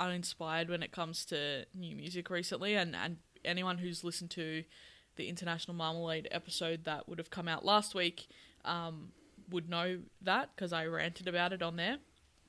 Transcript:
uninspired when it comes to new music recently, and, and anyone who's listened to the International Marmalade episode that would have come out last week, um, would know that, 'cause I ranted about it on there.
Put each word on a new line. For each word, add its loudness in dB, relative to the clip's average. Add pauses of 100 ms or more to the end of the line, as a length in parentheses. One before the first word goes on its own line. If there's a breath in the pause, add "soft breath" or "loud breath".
uninspired 0
when 0
it -4
comes -4
to -2
new -8
music -6
recently, 2
and, 2
and -2 (260)
anyone 2
who's -4
listened -4
to -2 (520 loud breath)
the -4
International -2
Marmalade 0
episode -2
that -2
would -6
have -8
come -4
out 0
last 6
week, 2 (380 loud breath)
um, -2 (360)
would -2
know 2 (200)
that, 2
'cause -2
I 2
ranted 0
about 4
it -2
on 0
there. 0 (500)